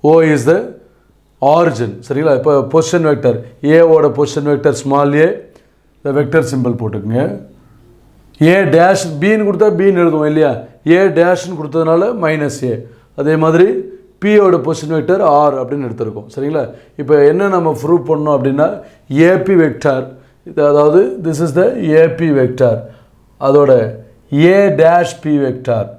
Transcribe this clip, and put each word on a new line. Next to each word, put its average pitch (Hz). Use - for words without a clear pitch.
O -
is 131
the 185
origin, 120
சரிங்களா? 143
இப்போ 147
பொசிஷன் 160
வெக்டர், 110
A 165
ஓட 147
பொசிஷன் 147
வெக்டர் 139
small 143
a, -
the 139
vector 151
symbol 127
போட்டுக்குங்க. 107
A 190
dash, 185
B-ன்னு 208
கொடுத்தா 208
B-ன்னு 190
எழுதுவோம் 156
இல்லையா? 151
A 185
dash-ன்னு 175
கொடுத்ததுனால 160
மைனஸ் 147
A. 107
அதே 151
மாதிரி 165
P-யோட 202
பொசிஷன் 156
வெக்டர் 190
R -
அப்படின்னு 131
எடுத்திருக்கோம், 110
சரிங்களா? 143
இப்போ 147
என்ன 196
நம்ம 160
ப்ரூவ் 160
பண்ணோம் 151
அப்படின்னா, 135
ஏ 175
பி 190
வெக்டர், 131
இது 156
அதாவது 147
this 156
is 151
the 185
ஏ 160
பி 170
வெக்டர், 127
அதோட 139
A 196
dash 170
P 151
வெக்டர் 127